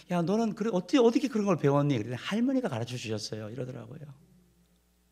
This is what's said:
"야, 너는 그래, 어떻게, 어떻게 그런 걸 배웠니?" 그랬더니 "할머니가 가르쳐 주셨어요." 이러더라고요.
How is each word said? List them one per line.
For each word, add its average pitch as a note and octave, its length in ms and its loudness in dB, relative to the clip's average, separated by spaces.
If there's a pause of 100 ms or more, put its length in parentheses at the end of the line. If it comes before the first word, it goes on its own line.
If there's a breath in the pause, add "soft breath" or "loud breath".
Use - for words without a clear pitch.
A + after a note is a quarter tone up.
(120 loud breath)
"야, F3 100 2
너는 G#3 340 0
그래, G#3 180 -2
어떻게, F#3 240 2
어떻게 A#3+ 300 6
그런 G#3 180 0
걸 F#3+ 120 4
배웠니?" C#3+ 380 4
그랬더니 A#2 200 -4
"할머니가 B3 520 0
가르쳐 A#2+ 300 -6
주셨어요." G#2+ 520 -6
이러더라고요. B2 500 -10 (1120)